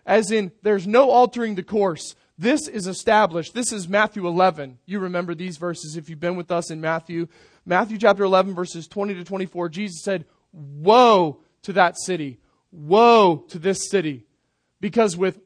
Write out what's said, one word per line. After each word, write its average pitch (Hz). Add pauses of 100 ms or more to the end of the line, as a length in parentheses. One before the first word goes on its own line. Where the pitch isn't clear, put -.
as 202
in 208 (100)
there's 196
no 247
altering 240
the 180
course. 196 (240)
This 262
is 196
established. 190
This 233
is 190
Matthew 208
eleven. 170
You 196
remember 180
these 170
verses 160
if 160
you've 151
been 175
with 170
us 170
in 160
Matthew. 165 (360)
Matthew 185
chapter 202
eleven, 190
verses 170
twenty 202
to 180
twenty-four, 180
Jesus 180
said, 185 (260)
"Woe 175 (220)
to 202
that 175
city. 151 (300)
Woe 190
to 185
this 180
city." 156 (540)
Because 202
with 190